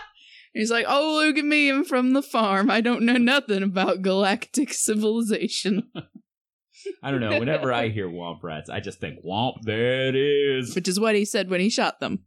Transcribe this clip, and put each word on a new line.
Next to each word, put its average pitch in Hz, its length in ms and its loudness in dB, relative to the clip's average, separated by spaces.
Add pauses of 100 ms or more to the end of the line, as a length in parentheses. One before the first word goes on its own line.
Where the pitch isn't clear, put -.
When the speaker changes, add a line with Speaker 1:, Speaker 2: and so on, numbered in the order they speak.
(520)
Speaker 1:
He's 220 180 -2
like, 233 180 0
"Oh, 302 360 2
look 302 140 2
at 294 60 0
me, 294 260 4
I'm 277 140 2
from 254 280 2
the 277 100 4
farm. 202 480 2
I 226 120 4
don't 220 200 0
know 240 140 4
nothing 240 480 2
about 196 380 0
galactic 196 680 0
civilization." 214 1200 -2
<laughs> - 1120 -16
Speaker 2:
I 139 80 -6
don't 131 100 0
know. 110 200 0
Whenever 139 320 -2
I 117 160 0
hear 104 200 -4
womp 85 360 -10
rats, 78 260 -10
I 82 80 -8
just 95 220 -10
think, 78 240 -10
"Womp, 110 380 -4
there 120 460 -2
it 131 60 0
is." 139 640 0
Speaker 1:
Which 180 100 -2
is 185 140 0
what 220 160 2
he 208 80 0
said 196 260 -2
when 180 100 0
he 190 100 2
shot 220 280 -2
them. 107 280 -4